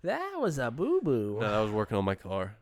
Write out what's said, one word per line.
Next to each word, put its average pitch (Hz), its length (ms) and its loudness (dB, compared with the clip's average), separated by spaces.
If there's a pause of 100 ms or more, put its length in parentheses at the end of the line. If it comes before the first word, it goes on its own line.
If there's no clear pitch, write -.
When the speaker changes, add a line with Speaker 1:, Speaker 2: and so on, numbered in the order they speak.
Speaker 1:
That 349 340 -4
was 180 200 0
a 123 120 0
boo-boo. 139 680 0
Speaker 2:
No, 107 100 2
that 104 100 4
was 107 100 2
working 107 260 0
on 98 80 2
my 98 100 2
car. 95 480 -6